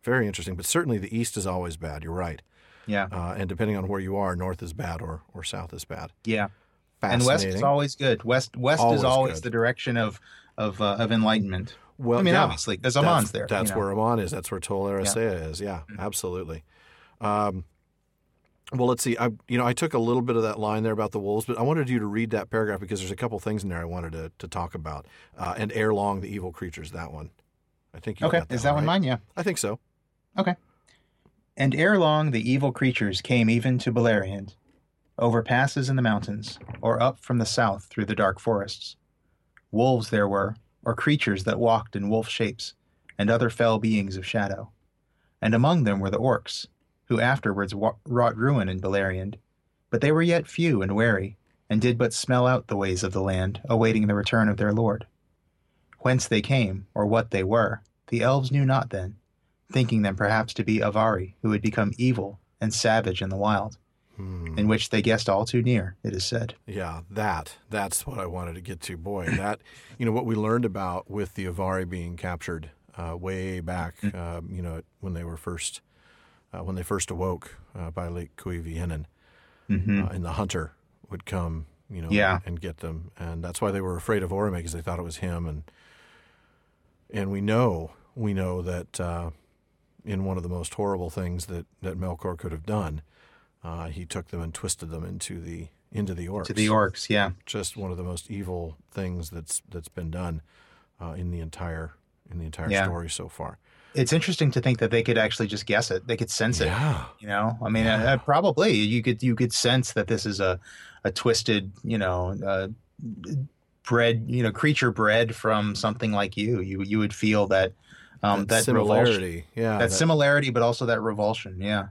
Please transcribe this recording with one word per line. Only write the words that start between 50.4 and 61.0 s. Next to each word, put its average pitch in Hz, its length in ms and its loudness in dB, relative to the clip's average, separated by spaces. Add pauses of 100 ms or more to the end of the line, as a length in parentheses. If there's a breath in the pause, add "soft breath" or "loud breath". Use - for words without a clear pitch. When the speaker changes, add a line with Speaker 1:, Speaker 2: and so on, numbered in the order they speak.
Speaker 2:
few 156 340 2
and 95 140 0
wary, 107 420 2 (320)
and 107 120 2
did 120 160 4
but 117 160 2
smell 123 320 2
out 127 220 2
the 104 100 -2
ways 95 260 0
of 92 100 -2
the 95 80 -2
land, 95 460 0
awaiting 113 400 4
the 104 80 2
return 107 340 2
of 98 80 0
their 104 160 2
lord. 110 340 0 (920)
Whence 127 280 2
they 107 140 4
came, 101 520 2
or 107 140 2
what 113 240 2
they 95 120 2
were, 107 380 2 (260)
the 117 140 0
elves 131 300 4
knew 139 140 4
not 131 260 2
then, 95 240 -6 (560)
thinking 120 320 4
them 98 120 2
perhaps 110 400 2
to 110 80 -2
be 110 160 2
Avari, 104 600 2